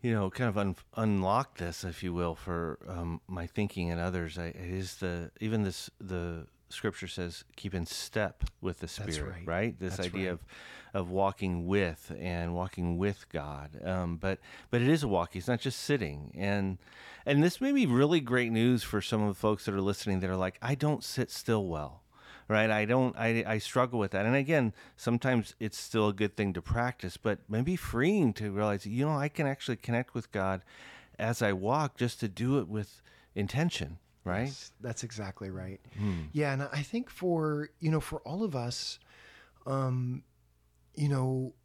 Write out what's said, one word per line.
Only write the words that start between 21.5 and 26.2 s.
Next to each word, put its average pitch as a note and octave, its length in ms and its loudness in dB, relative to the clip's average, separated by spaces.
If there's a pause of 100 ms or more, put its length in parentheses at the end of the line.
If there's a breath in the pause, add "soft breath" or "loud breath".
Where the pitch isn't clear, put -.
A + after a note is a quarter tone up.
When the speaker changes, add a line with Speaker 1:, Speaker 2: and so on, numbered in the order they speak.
Speaker 1:
well." D2+ 380 -6 (440 loud breath)
Right? A2 220 6
I G#2+ 160 4
don't, B2+ 320 4
I, A2+ 300 2
I A2 100 0
struggle B2 420 2
with G2 120 2
that. G2 160 0
And B2 100 4
again, C#3 380 4 (240 loud breath)
sometimes A#2+ 640 2
it's A2 180 -4
still G#2+ 300 2
a G#2 40 2
good G2+ 240 0